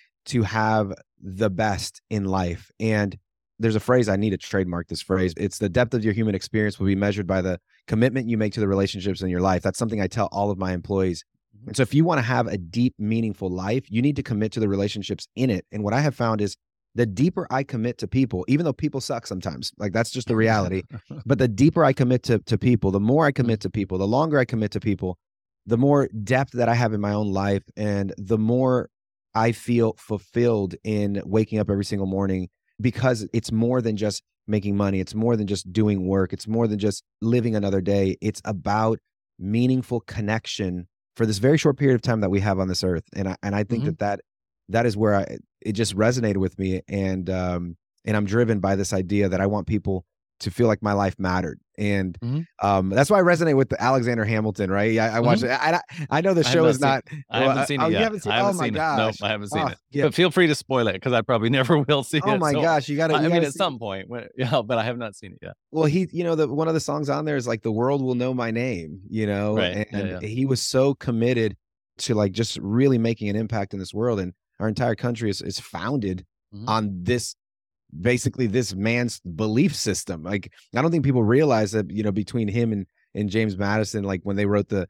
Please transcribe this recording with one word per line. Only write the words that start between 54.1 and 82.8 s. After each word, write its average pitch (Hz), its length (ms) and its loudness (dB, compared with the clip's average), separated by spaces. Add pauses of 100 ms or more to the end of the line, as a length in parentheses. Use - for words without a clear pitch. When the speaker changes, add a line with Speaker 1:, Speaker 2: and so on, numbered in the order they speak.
Speaker 1:
Hamilton, 107 460 0
right? 104 280 2
I, 113 180 2
I 117 40 2
watch 117 200 4
Speaker 2:
Mm-hmm. 120 60 -2
Speaker 1:
it. 127 140 0
I, 165 200 2 (280)
I, 147 100 2
I - 20 4
know 190 120 2
the 170 100 4
Speaker 2:
I 127 60 2
have 123 40 2
Speaker 1:
show 165 100 4
Speaker 2:
not 160 60 6
Speaker 1:
is 147 80 4
Speaker 2:
seen 139 120 2
Speaker 1:
not, 135 160 0 (240)
Speaker 2:
I 113 120 -4
haven't 131 160 4
Speaker 1:
well, 135 100 0
Speaker 2:
seen 143 140 -2
Speaker 1:
oh, 151 40 2
Speaker 2:
it 165 40 2
Speaker 1:
you 165 60 2
Speaker 2:
yet. - 80 2
Speaker 1:
haven't 214 180 0
seen 202 120 -2
Speaker 2:
I 214 40 4
haven't 202 140 4
Speaker 1:
Oh 185 80 -2
my 151 80 -2
Speaker 2:
seen 110 80 -2
it. - 40 -2
Speaker 1:
gosh. 156 200 0
Speaker 2:
Nope, 110 240 2
I 104 100 -2
haven't 104 160 -6
seen - 140 -2
Speaker 1:
Oh, 147 40 0
Speaker 2:
it. - 120 -6 (120)
Speaker 1:
yeah. 143 140 0
Speaker 2:
But 151 100 2
feel 175 160 4
free 175 160 4
to 151 80 4
spoil 127 320 0
it, 95 160 -2
'cause 127 100 0
I 113 100 4
probably 113 280 0
<laughs> 135 80 4
never 147 220 4
will 139 240 0
see 156 180 -2
Speaker 1:
Oh 208 120 2
Speaker 2:
it. 202 40 0
Speaker 1:
my 156 140 2
Speaker 2:
So, 151 100 2
Speaker 1:
gosh, 156 260 2
you 143 80 -4
gotta, 156 180 2
Speaker 2:
I, 151 60 2
Speaker 1:
you - 40 -
Speaker 2:
I 160 40 2
mean, 175 100 4
Speaker 1:
gotta 156 100 2
Speaker 2:
at 139 60 -6
Speaker 1:
see - 40 -10
Speaker 2:
some 160 220 -2
point, 95 280 -8
when, 117 240 -12
<laughs> - 40 -16
yeah, 127 260 0
but 117 160 -2
I 110 60 0
have 120 140 -4
not 113 180 -10
seen 92 160 -18
it 92 100 -20
yet. 92 120 -14 (180)
Speaker 1:
Well, 156 140 2
he, 170 260 2
you 165 100 -4
know, 170 140 0
the, 156 100 2
one 143 220 -2
of 160 60 0
the 156 60 2
songs 147 300 -4
on 147 140 -2
there 151 120 -2
is, 123 120 -4
like, 113 140 -4
"The 113 100 -2
world 127 300 0
will 127 120 0
know 123 180 -2
my 120 200 -2
name," 95 560 -6
you 110 180 -2
know? 104 300 0
Speaker 2:
Right. 95 340 0
Yeah, 107 80 -6
Speaker 1:
And 92 240 -6
Speaker 2:
yeah. 110 60 -8
Speaker 1:
he 123 180 -2
was 131 160 0
so 135 320 2
committed 117 600 0 (420)
to, - 160 -2
like, 104 160 4
just 107 320 -4
really 123 360 2
making 113 300 0
an 101 60 -2
impact 107 380 -4
in 98 80 -8
this 90 140 -10
world. 110 260 0
And 92 140 -6 (260)
our 107 80 0
entire 113 260 0
country 117 360 -2
is, 95 120 -6
is - 160 -8
founded 98 640 -4 (300)
Speaker 2:
Mm-hmm. 104 140 -10
Speaker 1:
on 107 220 0 (120)
this, 120 320 -2 (680)
basically 120 460 0
this 107 280 0
man's 113 460 -2
belief 110 540 0
system. 92 480 -4
Like, 95 300 -6 (220)
I 123 80 2
don't 165 80 2
think 165 140 2
people 127 180 4
realize 117 500 4
that, 107 180 -2
you 104 120 -4
know, 104 100 0
between 107 360 -2
him 113 240 0
and, 98 140 -4 (280)